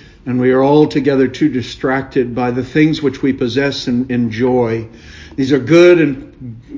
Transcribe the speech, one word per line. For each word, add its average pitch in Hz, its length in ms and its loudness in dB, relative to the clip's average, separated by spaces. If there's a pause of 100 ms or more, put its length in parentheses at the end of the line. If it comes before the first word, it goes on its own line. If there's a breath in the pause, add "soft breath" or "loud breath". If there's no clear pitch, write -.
(260 soft breath)
and 123 160 -2
we 127 100 2
are 131 120 2
altogether 139 680 2
too 151 180 -2
distracted 131 880 -4
by 123 160 -2
the 123 120 -4
things 156 380 0
which 139 200 -4
we 135 100 0
possess 135 560 -4
and 127 240 -2
enjoy 117 760 -2 (500 loud breath)
these 135 160 0
are 135 60 2
good 170 420 6
and 127 600 -6 (160)